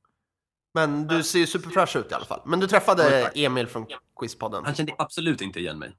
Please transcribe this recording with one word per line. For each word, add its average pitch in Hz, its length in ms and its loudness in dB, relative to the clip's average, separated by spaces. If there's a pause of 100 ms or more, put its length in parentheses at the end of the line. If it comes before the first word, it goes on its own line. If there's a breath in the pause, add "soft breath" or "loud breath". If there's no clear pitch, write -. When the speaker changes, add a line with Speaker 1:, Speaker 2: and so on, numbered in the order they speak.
(720)
Speaker 1:
Men 151 340 0
du 165 160 0
ser 175 160 2
ju 165 80 4
superfräsch 170 480 0
ut 120 160 -4
i - 20 -6
alla 67 120 -4
fall. - 200 -8
Men 165 140 0
du 190 60 2
Speaker 2:
Ja, 180 40 -2
Speaker 1:
träffade 165 540 6
Speaker 2:
tack. - 140 -2
Speaker 1:
Emil 127 300 0
från 113 180 -10 (340)
Quizpodden. 110 460 -8
Speaker 2:
Han 143 100 -4
kände 151 220 -4
absolut 160 440 -4
inte 95 180 -8
igen 78 200 -6
mig. 69 200 -12